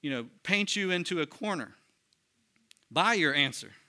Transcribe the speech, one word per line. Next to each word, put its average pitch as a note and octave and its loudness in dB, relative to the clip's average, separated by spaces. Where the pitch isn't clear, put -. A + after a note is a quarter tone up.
you - -4
know, A#2+ -4
paint G3+ 0
you G3 0
into F3 0
a D3 -2
corner F#3 -6
by F#3+ 4
your D#3 2
answer. C3+ 0